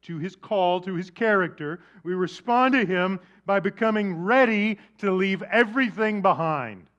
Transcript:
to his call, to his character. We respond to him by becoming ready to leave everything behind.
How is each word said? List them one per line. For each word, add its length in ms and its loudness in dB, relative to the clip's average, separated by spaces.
to 160 -12
his 160 -8
call, 460 0
to 140 -8
his 160 -8
character. 680 -2
We 120 -6
respond 580 0
to 140 2
him 340 -2
by 160 0
becoming 540 -2
ready 640 2
to 140 0
leave 300 0
everything 800 0
behind. 640 -2